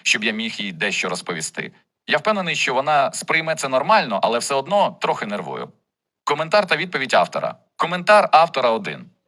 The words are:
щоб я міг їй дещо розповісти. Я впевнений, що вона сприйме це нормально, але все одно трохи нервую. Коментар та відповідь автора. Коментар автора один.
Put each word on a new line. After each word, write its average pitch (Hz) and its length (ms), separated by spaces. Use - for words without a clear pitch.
щоб 110 220
я 110 80
міг 110 200
їй 101 200
дещо 90 360
розповісти. - 640
Я 151 120
впевнений, 180 380
що - 180
вона 139 380
сприйме 160 440
це 143 120
нормально, 131 540
але 113 160
все 127 160
одно 143 460
трохи 160 260
нервую. 101 460
Коментар 160 420
та 165 100
відповідь 151 380
автора. - 420
Коментар 180 560
автора 151 380
один. 87 400